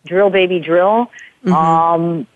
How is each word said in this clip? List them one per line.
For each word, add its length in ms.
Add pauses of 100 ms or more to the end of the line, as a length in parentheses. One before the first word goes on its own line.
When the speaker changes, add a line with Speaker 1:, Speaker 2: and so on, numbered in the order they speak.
Speaker 1:
drill, 240
baby, 300
drill. 500 (340)
Speaker 2:
Mm-hmm. 80
Speaker 1:
Um, 840